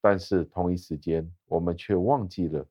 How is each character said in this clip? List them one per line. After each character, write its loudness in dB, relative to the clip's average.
但 4
是 0
同 0
一 0
时 -8
间， -4
我 0
们 -2
却 -2
忘 2
记 -4
了 -4